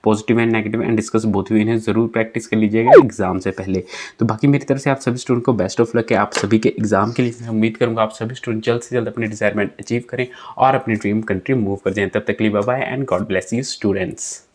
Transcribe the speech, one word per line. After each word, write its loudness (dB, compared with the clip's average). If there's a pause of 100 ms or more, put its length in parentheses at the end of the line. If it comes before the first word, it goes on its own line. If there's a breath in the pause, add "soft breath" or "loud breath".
positive 2
and 2
negative -2
and 2
discuss -2
both -2
view, 4
इन्हें 2
ज़रूर 0
प्रैक्टिस -4
कर -2
लीजिएगा 4
एग्जाम 2
से -4
पहले। -4 (340 loud breath)
तो 2
बाकी 0
मेरी 4
तरफ 0
से 0
आप 0
सभी -2
स्टूडेंट -2
को 2 (120)
best 0
of -2
luck 0
है 4
आप 0
सभी 2
के 2
एग्जाम 0
के 0
लिए। 0
मैं -10
उम्मीद 0
करूँगा 0
आप 0
सभी -8
स्टूडेंट -6
जल्द 0
से -6
जल्द -2
अपने -4
डिजायर -2
बैंड 0
अचीव -4
करें -4 (300 loud breath)
और 4
अपनी 0
ड्रीम 0
कंट्री -2
मूव 0
कर 0
जाएं। 0
तब -2
तक -2
के 0
लिए 2
बाय 0
बाय -2
and -2
God -2
bless -2
you -4
students। -4 (120)